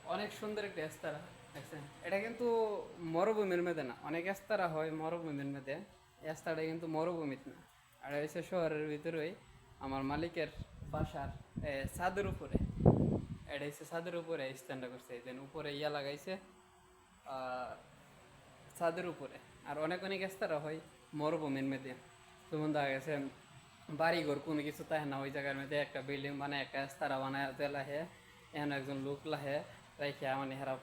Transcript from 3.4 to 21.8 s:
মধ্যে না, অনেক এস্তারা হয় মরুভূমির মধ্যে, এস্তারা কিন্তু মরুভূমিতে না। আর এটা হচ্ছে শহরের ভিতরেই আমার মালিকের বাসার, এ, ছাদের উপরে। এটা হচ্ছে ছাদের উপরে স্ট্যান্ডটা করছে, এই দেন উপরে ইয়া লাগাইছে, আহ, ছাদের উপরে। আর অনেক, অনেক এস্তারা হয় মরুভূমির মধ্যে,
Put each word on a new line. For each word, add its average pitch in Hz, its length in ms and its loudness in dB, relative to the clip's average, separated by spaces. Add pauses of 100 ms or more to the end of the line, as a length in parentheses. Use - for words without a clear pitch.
মধ্যে 165 200 2
না, 123 200 -2
অনেক 165 240 -2
এস্তারা 190 420 2
হয় 156 220 2
মরুভূমির 160 640 -2
মধ্যে, 135 220 -4 (460)
এস্তারা 160 480 -2
কিন্তু 165 160 -2
মরুভূমিতে 160 640 0
না। - 120 -16 (400)
আর 135 100 -8
এটা 147 100 2
হচ্ছে 156 200 -2
শহরের 156 460 2
ভিতরেই 160 440 0 (480)
আমার 135 220 0
মালিকের 151 460 2 (340)
বাসার, 151 460 0 (400)
এ, 135 180 -2 (100)
ছাদের 190 360 2
উপরে। - 240 -2 (960)
এটা 143 120 -2
হচ্ছে 147 260 -6
ছাদের 170 260 -2
উপরে 160 280 -2 (160)
স্ট্যান্ডটা 127 320 -6
করছে, 123 220 -14
এই 120 100 -10
দেন 127 140 -8
উপরে 147 300 -6 (100)
ইয়া 147 120 2
লাগাইছে, 147 420 -4 (920)
আহ, 127 480 -4 (1040)
ছাদের 170 340 2
উপরে। 139 240 -8 (320)
আর 143 100 -2
অনেক, 170 260 4
অনেক 190 180 0
এস্তারা 185 360 0
হয় 156 200 -2 (360)
মরুভূমির 147 580 4
মধ্যে, 131 200 -4 (580)